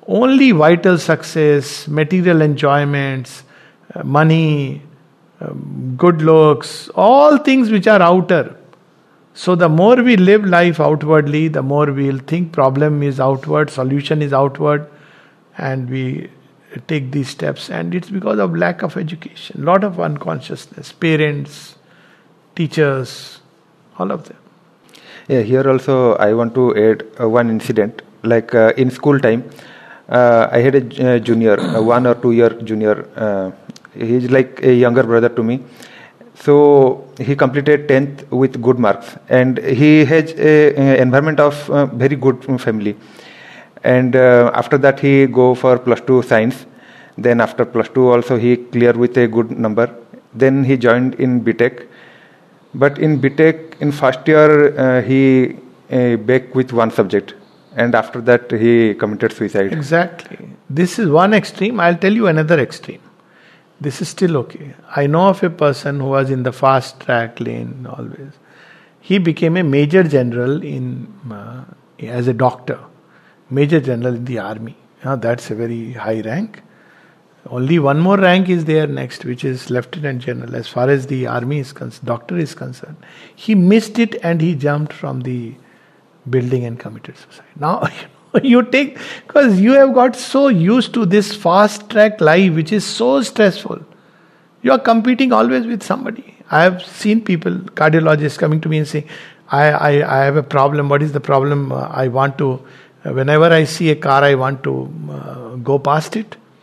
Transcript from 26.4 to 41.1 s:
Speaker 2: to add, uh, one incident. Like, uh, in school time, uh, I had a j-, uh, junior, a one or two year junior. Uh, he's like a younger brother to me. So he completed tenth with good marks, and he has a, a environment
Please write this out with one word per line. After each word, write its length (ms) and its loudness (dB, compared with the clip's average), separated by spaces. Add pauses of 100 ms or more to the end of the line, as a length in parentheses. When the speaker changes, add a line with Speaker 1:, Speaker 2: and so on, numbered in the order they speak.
Speaker 2:
to 220 2
add, 300 2 (140)
uh, 80 0
one 220 0
incident. 520 -4 (200)
Like, 320 0
uh, 220 6
in 140 0
school 280 0
time, 300 0 (600)
uh, 420 4
I 80 0
had 160 4
a 60 4
j-, 360 0
uh, 20 2
junior, 360 2
a 280 -2
one 240 2
or 80 2
two 180 0
year 180 4
junior. 640 -4
Uh, 360 -4 (420)
he's 360 -2
like 320 0
a 120 6
younger 280 4
brother 260 2
to 140 -4
me. 180 -4 (720)
So 720 4 (120)
he 180 -4
completed 520 0
tenth 420 -2
with 300 0
good 180 2
marks, 380 -2 (120)
and 300 2
he 460 4
has 280 2
a, 420 4
a 260 4
environment 380 2